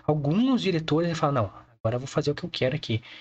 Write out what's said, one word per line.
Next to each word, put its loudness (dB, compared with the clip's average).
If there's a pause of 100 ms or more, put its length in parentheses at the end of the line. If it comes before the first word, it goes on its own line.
alguns 2
diretores 0
falam, 2
"Não, -4 (260)
agora -2
eu -2
vou -8
fazer 0
o -2
que -8
eu -10
quero 0
aqui." -2 (200)